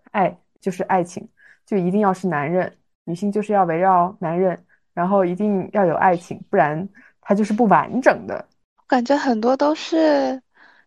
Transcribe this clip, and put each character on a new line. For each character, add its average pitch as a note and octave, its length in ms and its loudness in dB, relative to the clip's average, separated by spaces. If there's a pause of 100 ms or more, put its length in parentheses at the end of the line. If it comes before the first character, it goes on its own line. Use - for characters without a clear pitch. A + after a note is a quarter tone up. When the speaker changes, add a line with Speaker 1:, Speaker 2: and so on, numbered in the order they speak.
(120)
Speaker 1:
爱， F3+ 240 0 (240)
就 F#3+ 120 -6
是 F#3 120 -8
爱 F#3 200 0
情， F3+ 240 -10 (380)
就 G#3 120 -2
一 F3 120 0
定 G#3 120 0
要 G3 120 2
是 F#3+ 140 -4
男 D3 240 -2
人， F3+ 200 -2 (340)
女 E3+ 100 -6
性 G3+ 160 -4
就 G#3+ 100 -2
是 G#3 120 -4
要 G3 100 4
围 E3 140 0
绕 F3+ 420 2
男 E3+ 200 -4
人， F3+ 220 0 (320)
然 F3+ 140 -2
后 G3 160 2
一 F3 100 0
定 G3 400 -2
要 G3+ 120 2
有 D#3+ 100 2
爱 F#3 200 2
情， - 240 -10 (100)
不 G3+ 80 0
然 D#3+ 300 0 (340)
她 - 120 -2
就 G#3 100 2
是 G#3 100 -2
不 A#3 140 2
完 F#3 340 2
整 G#3+ 260 2
的。 - 180 -8 (320)
Speaker 2:
我 - 100 -20
感 B3 160 0
觉 C#4 120 0
很 C4+ 240 -2
多 A#3+ 160 0
都 C#4+ 180 0
是 C#4+ 680 0 (480)